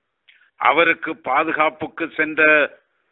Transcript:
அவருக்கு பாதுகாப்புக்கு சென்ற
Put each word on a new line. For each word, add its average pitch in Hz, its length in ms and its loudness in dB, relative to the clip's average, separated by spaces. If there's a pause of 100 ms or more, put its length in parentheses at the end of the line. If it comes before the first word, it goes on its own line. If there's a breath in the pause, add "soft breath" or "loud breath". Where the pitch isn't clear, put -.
(560 soft breath)
அவருக்கு 160 600 0
பாதுகாப்புக்கு 156 1000 -4
சென்ற 156 540 2 (420)